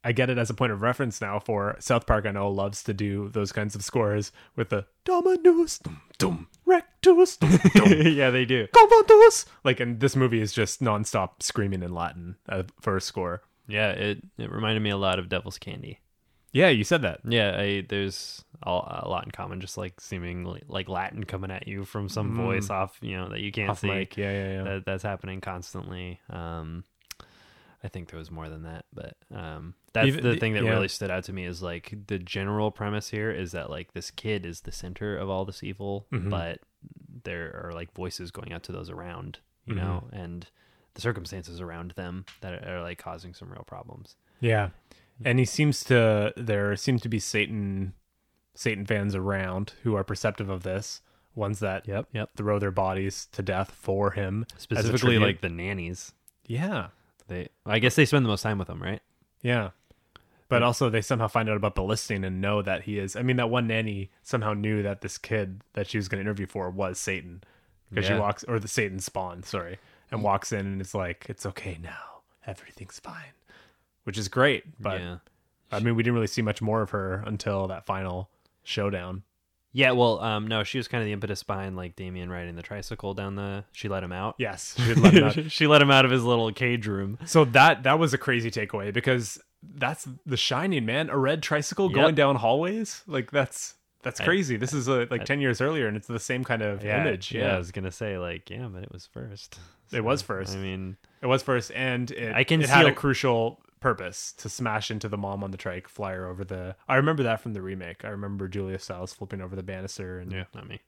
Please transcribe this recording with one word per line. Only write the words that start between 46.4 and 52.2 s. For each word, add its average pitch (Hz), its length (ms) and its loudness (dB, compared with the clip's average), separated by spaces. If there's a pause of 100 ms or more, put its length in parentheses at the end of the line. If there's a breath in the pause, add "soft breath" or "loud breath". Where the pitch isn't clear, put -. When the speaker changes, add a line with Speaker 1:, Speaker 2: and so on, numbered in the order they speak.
Speaker 1:
seems 123 280 0
to 120 60 -6
be 110 100 0
Satan, 98 760 -4 (600)
Satan 101 320 -4
fans 101 260 0
around 95 600 -4 (100)
who 113 120 0
are 98 80 0
perceptive 101 460 -4
of 92 140 -6
this, 95 380 -6 (340)
ones 101 240 -4
that 98 280 -4
Speaker 2:
Yep, 104 240 -6
yep. 107 240 -6